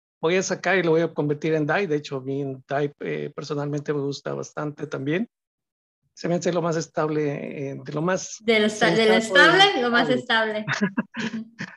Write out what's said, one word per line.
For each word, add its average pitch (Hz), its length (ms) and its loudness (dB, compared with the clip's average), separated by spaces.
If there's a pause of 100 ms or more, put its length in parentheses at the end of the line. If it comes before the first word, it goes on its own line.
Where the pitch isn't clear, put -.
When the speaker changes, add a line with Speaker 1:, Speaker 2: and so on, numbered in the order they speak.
(220)
Speaker 1:
"Voy 170 140 2
a 190 80 0
sacar 185 340 0
y 175 60 2
lo 165 80 4
voy 165 80 4
a 165 120 -2
convertir 151 420 -2
en 151 120 0
dai", 175 220 0
de 151 80 0
hecho, 147 220 -6
a - 20 -6
mí 135 220 -6
en 131 260 -8
dai, 147 320 -2
eh, 147 340 -6
personalmente 147 580 -6
me 147 80 -2
gusta 143 320 -6
bastante 147 540 -8
también. 151 420 -4 (840)
Se - 140 -6
me 170 80 2
hace 170 160 0
lo 170 100 0
más 165 140 0
estable, 151 920 -4
eh, 135 120 -10
de 139 100 -12
lo 151 100 -2
más 185 420 -4
Speaker 2:
De 220 160 4
lo 214 60 4
esta-, - 280 2
de 220 120 4
lo 220 80 6
Speaker 1:
sensato 226 260 4
y - 0 -
Speaker 2:
estable, 349 420 6
lo 240 80 2
más 233 200 4
Speaker 1:
estable. 220 500 0
Speaker 2:
estable. 214 60 -8
Speaker 1:
<laughs> - 1120 -6